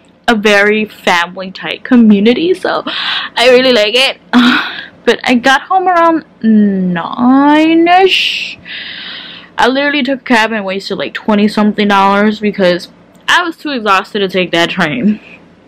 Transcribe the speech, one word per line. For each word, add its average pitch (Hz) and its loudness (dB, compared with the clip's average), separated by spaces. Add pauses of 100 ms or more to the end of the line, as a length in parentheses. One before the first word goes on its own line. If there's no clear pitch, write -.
(280)
a 240 0
very 208 2
family 185 -4
type - -10
community, 240 4
so - -4
I - -2
really 254 4
like 214 0
it. 262 0 (120)
<sighs> 247 2 (360)
But 233 0
I - 0
got 262 2
home 370 -2
around 339 2 (160)
nine-ish. 269 2 (1000)
I 226 2
literally 285 0
took 262 -4
a - -20
cab 220 2
and 214 -6
wasted, 190 -6
like, - -8
twenty 208 0
something 208 0
dollars 202 2
because 190 -2 (400)
I 330 2
was 330 -8
too 311 -10
exhausted 208 -2
to 196 -2
take 180 -4
that 170 0
train. 180 -2 (480)